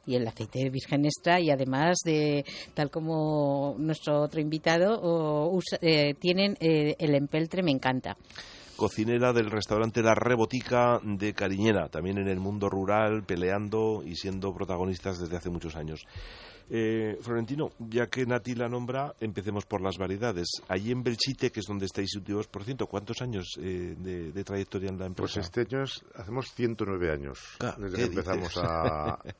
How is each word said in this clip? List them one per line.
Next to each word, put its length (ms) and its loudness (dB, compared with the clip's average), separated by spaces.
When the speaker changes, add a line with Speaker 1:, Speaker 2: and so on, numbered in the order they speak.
Speaker 1:
Y 100 0
el 100 2
aceite 440 -4
virgen 340 0
extra, 360 4
y 100 4
además 540 4
de, 400 2
tal 160 0
como 880 0
nuestro 440 2
otro 180 0
invitado, 600 2
o 540 2
usa, 140 0
eh, 320 6
tienen, 460 2
eh, 380 4
el 160 4
empeltre, 480 0
me 80 4
encanta. 460 0
Speaker 2:
Cocinera 600 2
del 160 4
restaurante 520 2
La 120 8
Rebotica 880 4
de 300 -2
Cariñena, 560 2
también 260 -2
en 100 0
el 140 0
mundo 300 0
rural, 540 2
peleando 800 0
y 140 -8
siendo 380 -4
protagonistas 680 -4
desde 160 -4
hace 140 -6
muchos 260 -6
años. 300 -8
Eh, 500 0
Florentino, 580 -2
ya 280 0
que 180 -2
Nati 300 0
la 160 -2
nombra, 500 -4
empecemos 460 -4
por 160 -2
las 160 -2
variedades. 500 -2
Allí 220 0
en 120 -2
Belchite, 480 0
que 100 -6
es 60 -8
donde 180 -4
estáis 320 -4
últimos, 300 -4
por 180 -10
cierto, 220 -4
¿cuántos 340 -6
años, 400 -6
eh, 380 -4
de, 340 -6
de 120 -6
trayectoria 440 -4
en 100 -6
la 120 -6
Speaker 3:
Pues 260 -4
Speaker 2:
empresa? 40 -2
Speaker 3:
este 200 -4
año 240 -2
es, 180 -8
hacemos 400 -8
ciento 320 0
nueve 260 0
años, 260 -6
Speaker 2:
Ah, 180 -4
Speaker 3:
desde 180 -6
Speaker 2:
¿qué 80 0
Speaker 3:
que 40 0
empezamos 400 -2
Speaker 2:
dices? 160 -2
Speaker 3:
a, 540 0